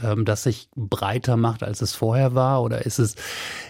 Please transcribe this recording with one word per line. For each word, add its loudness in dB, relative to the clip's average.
ähm, 2
das 0
sich -2
breiter 0
macht, 2
als -4
es -2
vorher 2
war? 2
Oder -2
ist -4
es, 2